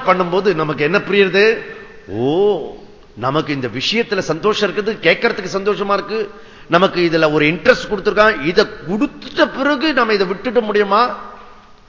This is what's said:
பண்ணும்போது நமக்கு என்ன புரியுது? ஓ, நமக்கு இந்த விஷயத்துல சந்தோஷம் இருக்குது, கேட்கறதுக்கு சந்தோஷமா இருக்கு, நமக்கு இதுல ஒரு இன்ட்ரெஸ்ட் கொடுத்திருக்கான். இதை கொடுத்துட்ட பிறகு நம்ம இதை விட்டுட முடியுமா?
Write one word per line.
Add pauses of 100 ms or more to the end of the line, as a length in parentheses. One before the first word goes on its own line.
பண்ணும்போது
நமக்கு
என்ன
புரியுது? (460)
ஓ, (420)
நமக்கு
இந்த
விஷயத்துல
சந்தோஷம்
இருக்குது,
கேட்கறதுக்கு
சந்தோஷமா
இருக்கு, (340)
நமக்கு
இதுல
ஒரு
இன்ட்ரெஸ்ட்
கொடுத்திருக்கான்.
இதை (220)
கொடுத்துட்ட
பிறகு
நம்ம
இதை
விட்டுட
முடியுமா? (720)